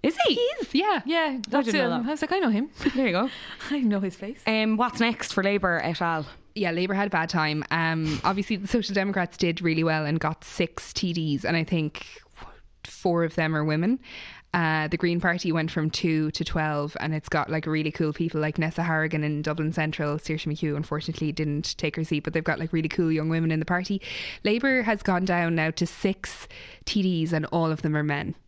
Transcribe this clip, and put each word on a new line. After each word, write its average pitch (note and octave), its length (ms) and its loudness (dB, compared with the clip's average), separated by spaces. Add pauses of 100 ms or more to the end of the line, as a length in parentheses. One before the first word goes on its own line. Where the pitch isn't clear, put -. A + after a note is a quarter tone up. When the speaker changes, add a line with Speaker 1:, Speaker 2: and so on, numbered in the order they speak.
Speaker 1:
Is D#4+ 140 2 (100)
he? E4+ 80 4
Speaker 2:
He A#4 60 0
is, C5 340 -2
yeah. F#4 300 4
Speaker 3:
Yeah, D#4+ 220 2 (100)
Speaker 1:
I B3 40 -6 (100)
Speaker 3:
that's C4+ 160 2
Speaker 1:
didn't D4+ 140 2 (100)
know - 60 0
Speaker 3:
him. A#3+ 80 0
Speaker 1:
that. A#3+ 40 -2
Speaker 3:
I D4 40 0
was - 100 -2
like, D#4 100 -2
"I F#4+ 60 2
know F4 100 2
him." A3+ 220 2 (120)
<laughs> - 120 2
Speaker 1:
There C4 120 2
you F#3+ 60 2
go. G#3 160 2 (420)
Speaker 3:
I C#4+ 100 0
know G#3 200 2
his F#3+ 160 -4
face. - 300 -12
Speaker 1:
Um, A3 320 2
what's A#3+ 200 0
next A#3 360 0
for G3 80 2
Labour F#3+ 420 2
et E3 160 -2
al? E3 240 0 (300)
Speaker 2:
Yeah, F#3+ 160 0
Labour F3+ 240 0
had G3+ 140 2
a - 20 -2
bad E3+ 180 0
time. D3+ 420 0
Um, D#3+ 540 0
obviously, G3 320 0
the G3 100 -6
Social G#3+ 280 0
Democrats F#3+ 420 0
did E3+ 240 0
really D#3+ 240 2
well D#3 220 2
and D#3 120 0
got D#3 240 -2
six - 520 -4
T F3 180 -2
Ds, D#3 320 0
and E3 100 2
I E3 100 2
think D#3 420 -2 (760)
four E3+ 400 2
of D#3+ 100 -2
them D#3+ 200 2
are D3+ 100 2
women. E3+ 340 2 (540)
Uh, D#3 360 2
the E3 80 0
Green E3+ 240 2
Party F3 320 0
went D#3+ 180 2
from D#3+ 200 0
two D#3 420 0
to - 120 -4
twelve, D3+ 560 -2
and D#3 140 -2
it's D3+ 140 -6
got, D3+ 220 0
like, D#3 160 -2
really D#3 260 0
cool D#3 220 0
people E3 260 0
like D3+ 180 -2
Nessa E3 240 0
Harrigan D#3+ 400 0
in D3+ 200 -2
Dublin D#3 300 0
Central. D3+ 460 0
Saoirse D#3 280 -4
McHugh, D3 300 -2
unfortunately, D3+ 540 -4
didn't D3+ 480 -2
take D3+ 180 -2
her D#3+ 80 -2
seat, D3+ 200 -2
but D#3+ 80 -4
they've D#3+ 100 0
got, D#3+ 160 0
like, D#3+ 140 -4
really D#3+ 160 2
cool E3 240 2
young D#3 160 0
women D#3+ 240 2
in D#3 80 0
the D#3 60 -4
party. F#3 340 0 (440)
Labour A#3+ 380 4
has A3 200 0
gone F#3 240 2
down F3 280 2
now D#3+ 180 2
to E3+ 140 0
six - 640 -4 (380)
T G3+ 160 2
Ds, E3+ 320 2
and D#3 120 2
all E3 240 2
of D#3 120 -2
them D3+ 120 2
are D3+ 80 2
men. D3 320 -2 (140)